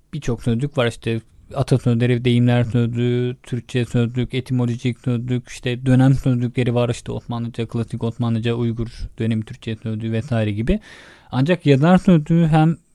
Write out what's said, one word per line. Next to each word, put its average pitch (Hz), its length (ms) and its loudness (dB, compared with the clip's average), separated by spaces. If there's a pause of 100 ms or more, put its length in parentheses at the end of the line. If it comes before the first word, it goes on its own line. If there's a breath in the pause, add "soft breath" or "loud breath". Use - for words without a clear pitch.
(140)
birçok 127 280 -6
sözlük 120 360 -2
var. 120 80 2
İşte 113 340 -4 (340)
atasözleri, 123 680 0
deyimler 120 400 4
sözlüğü, 120 760 -2
Türkçe 123 420 -4
sözlük, 120 500 -2
etimolojik 123 640 -2
sözlük, 123 480 -4
işte 127 380 -8
dönem 131 280 6
sözlükleri 123 600 0
var. 120 140 0
İşte 120 240 -8
Osmanlıca, 117 560 -8
klasik 117 360 -6
Osmanlıca, 117 500 -2
Uygur 117 360 -2 (280)
dönemi 113 260 -2
Türkçe - 320 -10
sözlüğü 110 360 -6
vesaire 110 400 -2
gibi. 131 280 -2 (500 loud breath)
Ancak 147 360 0
yazar 147 320 6
sözlüğü 165 480 4
hem 160 300 4 (180)